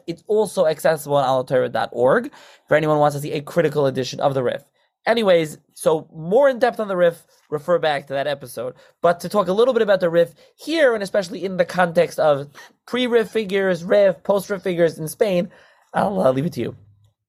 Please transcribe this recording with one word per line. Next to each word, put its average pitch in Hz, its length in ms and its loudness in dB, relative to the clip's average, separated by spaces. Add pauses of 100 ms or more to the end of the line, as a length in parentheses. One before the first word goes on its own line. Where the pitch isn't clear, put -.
It's 170 200 -12
also 202 400 0
accessible 156 500 -2
on 139 80 2
alotera 127 440 0
dot 117 220 -4
org 160 400 2 (380)
for 143 80 4
anyone 156 180 0
who 147 60 2
wants 143 160 2
to 139 40 -10
see 147 120 -10
a 151 80 -4
critical 147 460 0
edition 131 340 -4
of 139 140 0
the 135 60 -2
Rif. 120 220 -4 (440)
Anyways, 185 500 0 (160)
so 160 400 -2
more 185 340 2
in 254 120 0
depth 240 200 0
on 214 80 -6
the 196 80 -4
Rif, 175 300 0 (240)
refer 156 300 -2
back 147 260 -2
to 139 80 -12
that 135 140 -2
episode. 127 480 -8 (260)
But 170 200 2
to 180 80 -10
talk 202 180 0
a 180 40 0
little 240 220 2
bit 220 80 2
about 202 180 2
the 175 120 0
Rif 170 240 2 (200)
here, 294 380 0
and 214 80 -4
especially 185 420 -4
in 185 140 -6
the 175 80 2
context 175 540 0
of 143 280 2 (380)
pre-Rif 240 420 0
figures, 190 560 -2
Rif, 196 380 2
post-Rif 196 400 -2
figures 170 380 0
in 156 80 -6
Spain, 175 420 0 (460)
I'll, 190 260 0
uh, 131 100 4
leave 135 140 0
it 175 80 -6
to 120 80 -6
you. 113 140 -8 (540)